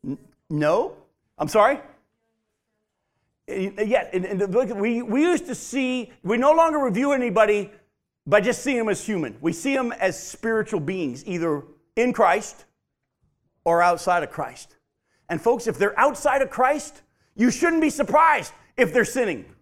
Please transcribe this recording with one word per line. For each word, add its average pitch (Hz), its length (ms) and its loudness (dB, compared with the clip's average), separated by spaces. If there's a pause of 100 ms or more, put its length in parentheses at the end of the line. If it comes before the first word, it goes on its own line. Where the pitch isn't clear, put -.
N-, 131 140 -8 (300)
no? 160 480 0 (420)
I'm - 100 -4
sorry? 233 300 4 (1700)
Y-, 196 320 -6
yeah, 214 340 0
and, 185 120 -2
and 190 300 -4
look, 233 160 2
we, 226 320 -2
we 240 200 0
used 349 240 0
to 254 80 -8
see, 254 560 -6 (140)
we 220 140 0
no 277 140 4
longer 320 300 4
review 254 300 0
anybody 214 580 2 (560)
by 202 140 4
just 220 220 -2
seeing 247 160 0
them 220 100 -2
as 196 160 -2
human. 165 380 -4
We 160 100 0
see 269 220 -4
them 247 180 -2
as - 280 -2
spiritual 220 600 -4
beings, 143 460 -6
either 165 360 -4 (320)
in 240 200 0
Christ 196 500 0 (1000)
or 170 180 2
outside 175 400 2
of 139 80 -8
Christ. - 460 -12 (520)
And 170 120 -4
folks, 233 260 0
if - 120 -4
they're 202 220 0
outside 269 400 2
of 269 100 0
Christ, 269 520 -2 (340)
you 233 140 2
shouldn't 330 320 2
be 302 80 2
surprised 294 640 2 (240)
if 226 160 2
they're 240 100 4
sinning. 185 400 -2 (180)